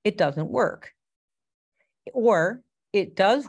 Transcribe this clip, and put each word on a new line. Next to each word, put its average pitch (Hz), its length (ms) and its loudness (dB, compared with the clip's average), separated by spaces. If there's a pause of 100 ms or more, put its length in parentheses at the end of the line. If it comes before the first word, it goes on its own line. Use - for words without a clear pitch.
it - 140 -2
doesn't 151 320 -2
work. - 420 -4 (1200)
Or 220 500 2 (300)
it 196 220 -2
does 233 340 2